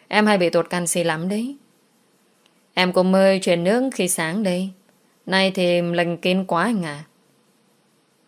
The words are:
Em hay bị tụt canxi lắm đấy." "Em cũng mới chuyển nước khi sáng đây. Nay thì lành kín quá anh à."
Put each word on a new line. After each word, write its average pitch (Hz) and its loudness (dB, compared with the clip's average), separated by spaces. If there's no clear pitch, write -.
Em 208 2
hay 208 4
bị 175 0
tụt 165 0
canxi 175 -2
lắm 165 -2
đấy." 233 -6
"Em 180 0
cũng 185 2
mới 190 4
chuyển 170 0
nước 247 0
khi 185 -2
sáng 175 -4
đây. 185 -2
Nay 190 0
thì 175 2
lành 170 -2
kín 185 0
quá 175 -2
anh 214 -2
à." 151 -10